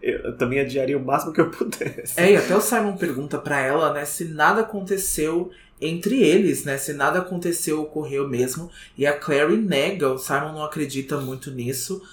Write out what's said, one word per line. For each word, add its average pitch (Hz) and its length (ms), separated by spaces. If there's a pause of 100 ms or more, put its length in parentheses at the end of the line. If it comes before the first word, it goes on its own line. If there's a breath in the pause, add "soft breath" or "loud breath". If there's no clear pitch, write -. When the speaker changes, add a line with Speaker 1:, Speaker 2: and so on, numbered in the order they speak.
Speaker 1:
eu, - 200
eu 120 180
também 127 220
adiaria 135 360
o 127 80
máximo 151 280
que 170 80
eu 160 100
pudesse. - 680
Speaker 2:
É, 185 140
e 190 40
até 170 200
o 214 40
Simon 208 360
pergunta 147 420
pra 143 220
ela, 147 320
né, 147 120
se 170 200
nada 165 380
aconteceu 185 880 (300 loud breath)
entre 175 420
eles, 160 420
né? 139 140
Se 147 140
nada 147 280
aconteceu, 175 600
ocorreu 143 460
mesmo. 131 420 (280 loud breath)
E 139 80
a 147 100
Clary 151 400
nega, 165 540
o 131 80
Simon 151 340
não 151 120
acredita 143 560
muito 131 300
nisso. 131 520 (100)